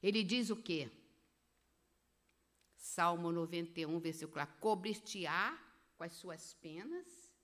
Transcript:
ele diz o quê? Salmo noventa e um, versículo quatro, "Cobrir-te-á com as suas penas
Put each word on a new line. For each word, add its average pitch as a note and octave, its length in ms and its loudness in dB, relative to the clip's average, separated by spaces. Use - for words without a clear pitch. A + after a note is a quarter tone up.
ele G3+ 200 6
diz G#3+ 280 4
o G#3+ 60 2
quê? D3 340 -2
Salmo E3+ 580 2
noventa E3+ 480 -2
e D#3+ 60 0
um, D#3+ 120 0
versículo D#3+ 360 -4
quatro, D3 260 -6
"Cobrir-te-á G#3 960 0
com E3 80 -8
as E3+ 80 -8
suas E3 400 -12
penas G#3+ 800 -10